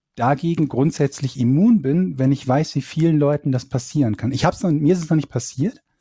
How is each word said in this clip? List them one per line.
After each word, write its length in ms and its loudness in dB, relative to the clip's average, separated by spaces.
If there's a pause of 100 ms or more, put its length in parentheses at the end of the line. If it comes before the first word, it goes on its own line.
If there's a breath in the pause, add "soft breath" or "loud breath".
(160)
dagegen 520 0
grundsätzlich 720 -2
immun 420 4
bin, 380 -2
wenn 120 2
ich 160 -2
weiß, 280 0
wie 80 -2
vielen 340 0
Leuten 340 0
das 140 -2
passieren 500 -2
kann. 160 -4
Ich 140 -2
hab's 160 0
noch, 100 0
mir 220 2
ist 100 0
es 60 -10
noch 60 2
nicht 160 0
passiert. 500 -4 (200)